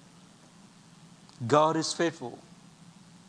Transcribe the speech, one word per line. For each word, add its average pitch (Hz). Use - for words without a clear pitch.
God 156
is 156
faithful. 156